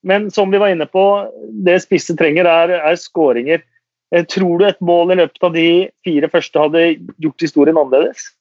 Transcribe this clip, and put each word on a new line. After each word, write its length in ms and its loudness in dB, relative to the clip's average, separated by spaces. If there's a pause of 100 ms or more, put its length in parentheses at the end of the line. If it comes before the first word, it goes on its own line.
men 240 -2
som 240 -2
vi 80 2
var 80 2
inne 160 -4
på, 160 0 (640)
det 160 2
spisse 340 -4
trenger 300 0
er, 320 4
er 160 0
skåringer. 680 -2 (540)
Eh, 160 2
tror 320 -2
du 60 4
et 120 -4
mål 300 0
i 80 2
løpet 240 -2
av 160 0
de 300 2 (180)
fire 240 -2
første 320 -2
hadde 220 2 (340)
gjort 240 -6
historien 340 2
annerledes? 540 -2 (100)